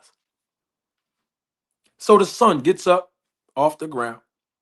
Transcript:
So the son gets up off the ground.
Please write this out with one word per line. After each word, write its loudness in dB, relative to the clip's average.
So 4
the 4
son 0
gets -2
up 0
off -2
the -12
ground. -10